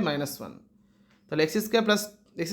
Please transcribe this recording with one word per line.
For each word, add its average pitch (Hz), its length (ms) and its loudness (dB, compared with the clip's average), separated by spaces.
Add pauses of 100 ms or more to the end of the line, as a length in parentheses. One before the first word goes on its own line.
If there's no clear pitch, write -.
মাইনাস 143 320 -2
ওয়ান। 90 140 -12 (760)
তাহলে 151 180 0
এক্স 156 100 -2 (120)
স্কয়ার 226 200 2
প্লাস, 208 140 4 (400)
এক্স 165 120 -4